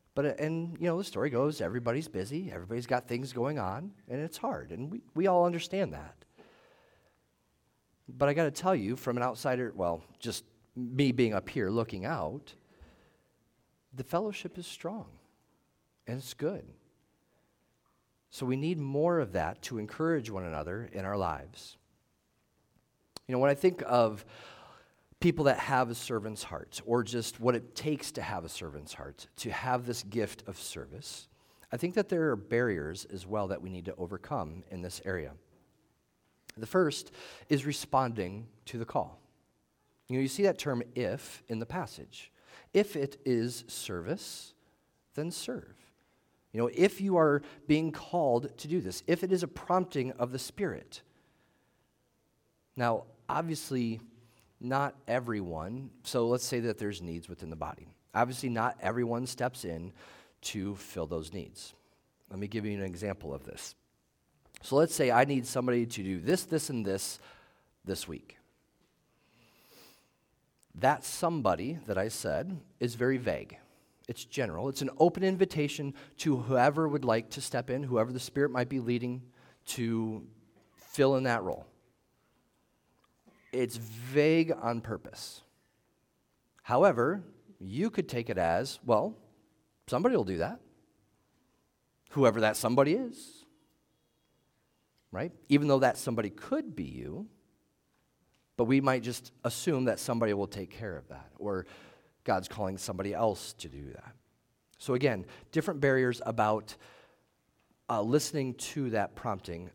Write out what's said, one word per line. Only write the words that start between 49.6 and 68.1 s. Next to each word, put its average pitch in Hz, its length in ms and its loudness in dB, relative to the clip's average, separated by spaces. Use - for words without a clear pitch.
of 120 140 0
the 131 60 -6
Spirit. - 640 -6
Now, 120 280 0
obviously, 135 720 -2
not 135 360 0
everyone, 110 840 -4
so 117 240 2
let's 123 180 2
say 120 160 -2
that 113 160 -2
there's 104 240 -4
needs 85 260 -8
within 87 220 -12
the 80 60 -8
body. 78 320 -10
Obviously, 123 360 0
not 117 320 0
everyone 117 460 0
steps 127 380 -4
in 85 260 -6
to 101 340 -4
fill 92 300 -6
those 80 280 -6
needs. - 400 -12
Let 92 100 -10
me 104 80 -4
give 107 180 -4
you 104 120 -2
an 98 60 -4
example 90 500 -6
of 69 100 -10
this. - 320 -14
So - 160 2
let's 160 180 4
say 131 160 4
I 120 140 8
need 139 200 0
somebody 123 400 2
to 113 180 -6
do 95 160 -2
this, 143 240 2
this, - 260 -2
and 120 160 -2
this 98 340 -2
this 92 240 -4
week. - 300 -12